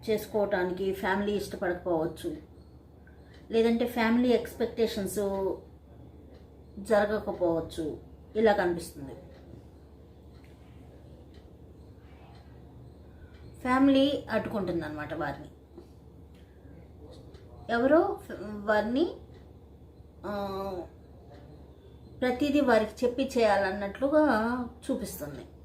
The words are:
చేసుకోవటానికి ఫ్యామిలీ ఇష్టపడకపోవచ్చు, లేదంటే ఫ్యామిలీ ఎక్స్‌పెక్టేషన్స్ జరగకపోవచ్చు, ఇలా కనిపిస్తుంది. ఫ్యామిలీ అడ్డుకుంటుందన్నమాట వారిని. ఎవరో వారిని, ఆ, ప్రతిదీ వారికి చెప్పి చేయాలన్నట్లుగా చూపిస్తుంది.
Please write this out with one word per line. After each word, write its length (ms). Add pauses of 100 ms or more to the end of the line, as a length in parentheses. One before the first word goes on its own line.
చేసుకోవటానికి 840
ఫ్యామిలీ 400
ఇష్టపడకపోవచ్చు, 960 (1200)
లేదంటే 340
ఫ్యామిలీ 440
ఎక్స్‌పెక్టేషన్స్ 880 (1600)
జరగకపోవచ్చు, 1040 (500)
ఇలా 180
కనిపిస్తుంది. 640 (4000)
ఫ్యామిలీ 680
అడ్డుకుంటుందన్నమాట 840
వారిని. 360 (2250)
ఎవరో 320 (680)
వారిని, 360 (1200)
ఆ, 80 (1900)
ప్రతిదీ 400
వారికి 440
చెప్పి 320
చేయాలన్నట్లుగా 840 (640)
చూపిస్తుంది. 600 (200)